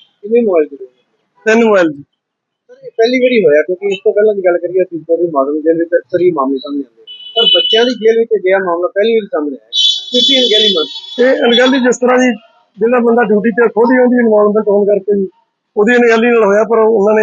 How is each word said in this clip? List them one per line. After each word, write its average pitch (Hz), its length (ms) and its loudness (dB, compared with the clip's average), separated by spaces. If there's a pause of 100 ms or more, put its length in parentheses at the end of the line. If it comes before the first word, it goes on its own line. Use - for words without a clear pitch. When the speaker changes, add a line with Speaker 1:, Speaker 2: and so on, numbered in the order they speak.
(220)
Speaker 1:
ਕਿੰਨੇ 226 200 0
ਮੋਬਾਈਲ 175 260 0
ਸੀਗੇ? 139 180 -16 (600)
Speaker 2:
ਤਿੰਨ 226 200 2
ਮੋਬਾਈਲ 185 260 2
ਜੀ। 143 100 -14
Speaker 1:
ਸਰ, - 840 -20
ਇਹ 480 60 -18
ਪਹਿਲੀ 247 280 0
ਵਾਰੀ 247 260 2
ਹੋਇਆ, 147 160 4
ਕਿਉਂਕਿ 180 240 -4
ਇਸ 196 180 -4
ਤੋਂ 208 100 0
ਪਹਿਲਾਂ 208 220 0
ਦੀ 196 60 -6
ਗੱਲ 175 160 0
ਕਰੀਏ, 175 260 -2
ਫਰੀਦਕੋਟ 165 360 -4
ਦੀ 175 60 -2
ਮਾਡਲ 147 360 -2
ਜੇਲ੍ਹ 165 180 0
ਵਿੱਚ 165 100 -4
ਅਕਸਰ 175 320 -2
ਹੀ 180 100 2
ਮਾਮਲੇ 139 260 -2
ਸਾਹਮਣੇ 143 300 -8
ਆਉਂਦੇ - 140 -20
ਆ। - 40 -20 (300)
ਪਰ 233 100 2
ਬੱਚਿਆਂ 226 400 2
ਦੀ 254 60 -2
ਜੇਲ੍ਹ 226 280 0
ਵਿੱਚ 226 160 -2
ਅਜਿਹਾ 185 220 0
ਮਾਮਲਾ 180 300 -4
ਪਹਿਲੀ 208 260 -2
ਵਾਰੀ 220 120 -2
ਸਾਹਮਣੇ 151 300 -6
ਆਇਆ - 100 -20
ਹੈ। - 60 -20 (400)
ਕਿਉਂਕਿ 262 280 0
ਅਣਗਹਿਲੀ 214 340 0
ਮੰਨ 156 120 -4 (380)
Speaker 2:
ਇਹ 269 200 0
ਅਣਗਹਿਲੀ 247 420 2
ਜਿਸ 240 120 0
ਤਰ੍ਹਾਂ 247 220 0
ਦੀ, 254 120 2 (480)
ਜਿਹੜਾ 240 200 0
ਬੰਦਾ 240 240 2
ਡਿਊਟੀ 208 280 0
ਤੇ 233 160 0
ਖੁਦ 220 240 0
ਹੀ 254 120 2
ਉਹਦੀ 247 120 2
ਇਨਵੋਲਵਮੈਂਟ 214 520 2
ਹੋਣ 202 180 2
ਕਰਕੇ 202 360 -2
ਜੀ, 190 60 -4 (500)
ਉਹਦੀ 214 160 2
ਅਣਗਹਿਲੀ 240 380 2
ਨਾਲ 226 120 2
ਹੋਇਆ, 202 200 2
ਪਰ 220 140 -2
ਉਹਨਾਂ 214 460 2